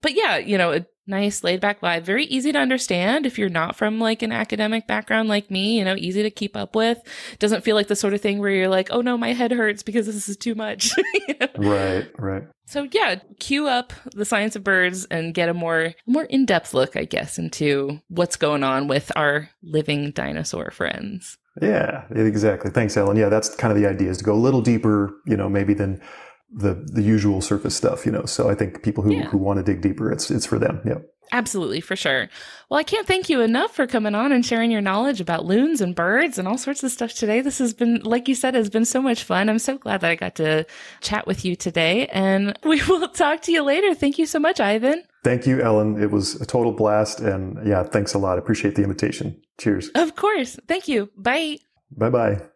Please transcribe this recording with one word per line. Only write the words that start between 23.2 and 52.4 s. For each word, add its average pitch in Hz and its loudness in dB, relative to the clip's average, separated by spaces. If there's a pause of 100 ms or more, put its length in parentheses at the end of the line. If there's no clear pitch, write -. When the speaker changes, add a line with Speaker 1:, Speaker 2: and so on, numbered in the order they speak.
Speaker 2:
that's 107 0
kind 113 0
of 104 4
the 101 4
idea, 95 0
is 92 -4
to - -10
go 104 2
a - 4
little 127 4
deeper, 107 2 (140)
you 110 2
know, 98 0
maybe 98 2
than 98 -2 (480)
the, 101 -2 (200)
the 117 0
usual 101 4
surface - -2
stuff, - 0
you 113 2
know? 107 -2
So - 0
I 101 2
think 98 -4
people 104 -2
who, 104 4
Speaker 1:
Yeah. 82 -2
Speaker 2:
who 104 2
wanna 98 0
dig 95 0
deeper, 101 0
it's, - -4
it's 110 0
for 113 0
them. 110 -2
Yeah. - -2 (340)
Speaker 1:
Absolutely, 175 -4
for 190 -6
sure. 135 -2 (400)
Well, 285 0
I 311 0
can't 415 -2
thank 370 0
you 269 4
enough 240 2
for 277 2
coming 214 -2
on 247 2
and 247 4
sharing 233 2
your 220 2
knowledge 208 0
about 170 -2
loons 240 2
and 180 0
birds 226 0
and 185 -4
all 220 -2
sorts 277 -6
of 254 0
stuff 233 -6
today. 220 0
This 269 -4
has 240 0
been, 233 2
like 247 0
you 269 4
said, 254 -2
has 220 2
been 220 2
so 254 0
much 254 0
fun. 190 2
I'm 220 2
so 269 -4
glad 208 -4
that 170 2
I 165 2
got 180 -6
to 156 2 (360)
chat - -4
with 190 -2
you 180 -2
today, 170 0
and 196 2
<laughs> - -20
we 311 4
will 359 2
talk 320 2
to - -2
you 330 4
later. 320 4
Thank 285 0
you 330 2
so 302 -2
much, 320 2
Ivan. 233 2 (220)
Speaker 2:
Thank 123 2
you, 131 4
Ellen. 107 4
It 104 2
was 101 0
a 113 -6
total 120 2
blast, 107 2
and 98 -2
yeah, 95 4
thanks 101 -2
a 101 2
lot. 92 0
I - 0
appreciate 104 0
the 101 2
invitation. - -2 (180)
Cheers. - 0
Speaker 1:
Of 320 0
course. 370 -2 (120)
Thank 349 -2
you. 214 -2
Bye. 294 -2 (340)
Speaker 2:
Bye-bye. 113 2 (140)